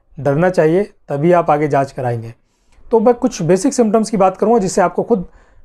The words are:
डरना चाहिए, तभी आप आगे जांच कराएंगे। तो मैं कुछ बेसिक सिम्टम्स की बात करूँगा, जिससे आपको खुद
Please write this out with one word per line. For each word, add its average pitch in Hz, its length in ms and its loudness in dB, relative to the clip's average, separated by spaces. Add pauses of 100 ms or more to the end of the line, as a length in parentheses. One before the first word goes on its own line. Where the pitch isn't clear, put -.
(200)
डरना 143 300 0
चाहिए, 175 320 2 (260)
तभी 151 240 0
आप 165 180 2
आगे 151 180 0
जांच 139 240 -2
कराएंगे। 117 420 -6 (560)
तो 226 100 2
मैं 240 140 4
कुछ 247 280 -4
बेसिक 185 320 0
सिम्टम्स 220 360 0
की 226 60 -2
बात 185 200 2
करूँगा, 226 220 0
जिससे 190 220 0
आपको 175 220 0
खुद 208 240 -2 (380)